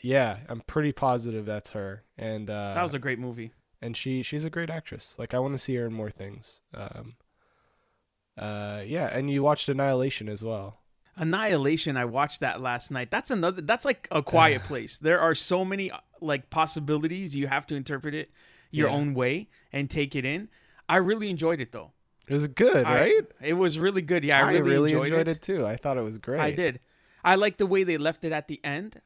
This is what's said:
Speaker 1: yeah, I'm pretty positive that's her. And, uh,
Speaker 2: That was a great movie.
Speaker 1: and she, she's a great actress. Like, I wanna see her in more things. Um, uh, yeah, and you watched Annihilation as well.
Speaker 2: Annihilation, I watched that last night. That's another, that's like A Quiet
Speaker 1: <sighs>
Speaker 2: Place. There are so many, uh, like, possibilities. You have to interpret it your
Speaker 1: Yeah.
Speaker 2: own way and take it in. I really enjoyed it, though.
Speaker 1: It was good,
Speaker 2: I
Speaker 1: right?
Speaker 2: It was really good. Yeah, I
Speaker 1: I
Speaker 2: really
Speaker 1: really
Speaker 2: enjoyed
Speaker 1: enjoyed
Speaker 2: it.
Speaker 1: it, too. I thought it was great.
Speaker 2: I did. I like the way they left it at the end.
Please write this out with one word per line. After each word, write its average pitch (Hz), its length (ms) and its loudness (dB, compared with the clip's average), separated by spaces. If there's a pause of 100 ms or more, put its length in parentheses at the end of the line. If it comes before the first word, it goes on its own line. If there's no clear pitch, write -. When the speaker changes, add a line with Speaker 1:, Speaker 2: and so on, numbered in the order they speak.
Speaker 1:
yeah, 123 360 2 (100)
I'm 117 140 -10
pretty 151 280 -2
positive 117 560 -2
that's 104 240 -8
her. 98 320 -10 (160)
And, 110 320 -8
uh, 104 240 -6
Speaker 2:
That 170 80 -2
was 160 120 -4
a 139 40 -6
great 127 220 -4
movie. 117 320 -10 (280)
Speaker 1:
and 117 160 -8
she, 131 280 -2
she's 151 200 -6
a 160 60 -6
great 170 200 -6
actress. - 480 -12
Like, 117 160 -6
I 127 40 0
wanna 135 200 -2
see 131 180 -4
her 120 100 -2
in 113 60 -6
more 110 180 -6
things. 101 500 -16 (140)
Um, 113 400 -14 (1200)
uh, 104 480 -8
yeah, 147 200 -4
and 135 240 -4
you 143 120 2
watched 147 260 2
Annihilation 135 600 0
as 104 140 -8
well. 107 380 -8 (360)
Speaker 2:
Annihilation, 160 800 0
I 123 100 0
watched 135 340 -2
that 131 220 -4
last 120 280 -6
night. 123 200 -6
That's - 200 -4
another, 185 320 0
that's 214 220 0
like - 260 -2
A 156 120 0
Quiet 156 420 6
Speaker 1:
<sighs> - 0 -
Speaker 2:
Place. 117 340 -6
There 160 220 4
are 160 140 4
so 180 300 2
many, 190 260 -4
uh, - 80 -12 (220)
like, 143 300 -2
possibilities. 156 840 0
You 139 120 0
have 139 180 -2
to - 80 -6
interpret 143 400 -6
it 151 160 -8 (400)
your 151 180 2
Speaker 1:
Yeah. 143 60 2
Speaker 2:
own 143 200 0
way 127 340 0 (240)
and 139 180 -4
take 147 260 -2
it 131 80 -2
in. 160 240 -4 (400)
I 165 80 4
really 208 320 2
enjoyed 165 320 0
it, 117 120 -8
though. 101 200 -14 (360)
Speaker 1:
It 139 60 0
was 147 140 0
good, 147 380 6
Speaker 2:
I 151 140 4
Speaker 1:
right? 415 220 6 (200)
Speaker 2:
It 156 120 0
was 175 240 4
really 185 240 2
good. 160 220 2
Yeah, 143 140 6
I 139 100 6
Speaker 1:
I - 40 4
Speaker 2:
really 151 180 4
Speaker 1:
really 147 220 6
Speaker 2:
enjoyed 151 160 4
Speaker 1:
enjoyed 160 200 2
Speaker 2:
it. 160 80 0
Speaker 1:
it, - 60 -20
too. 175 240 0
I 107 100 -2
thought 135 220 -2
it 120 40 0
was 110 160 -6
great. 131 220 -4
Speaker 2:
I 151 120 2
did. 143 280 -2 (440)
I 180 120 8
like 202 220 2
the 202 80 4
way 190 180 4
they 170 140 2
left 156 260 -2
it 160 80 -2
at 151 160 -4
the 156 160 -10
end. 160 420 -6